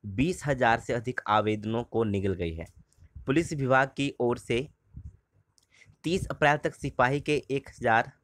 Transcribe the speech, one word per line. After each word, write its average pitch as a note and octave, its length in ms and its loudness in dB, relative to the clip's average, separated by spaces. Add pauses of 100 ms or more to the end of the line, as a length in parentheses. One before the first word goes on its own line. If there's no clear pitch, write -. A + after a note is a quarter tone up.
बीस B2+ 400 -2
हज़ार B2 340 2
से B2+ 120 -6
अधिक A#2+ 340 -4
आवेदनों G#2+ 580 0
को A2+ 200 0
निगल G2 300 0
गई F2 200 -4
है। E2 120 -10 (600)
पुलिस D#3 260 0
विभाग C3+ 360 2
की C#3 320 -4
ओर A#2+ 180 0
से B2 300 -4 (1400)
तीस F3+ 220 -2
अप्रैल D3+ 300 2
तक D3+ 180 -4
सिपाही C3+ 460 0
के D3 300 -2
एक C3+ 180 -4
हज़ार A#2 440 0 (120)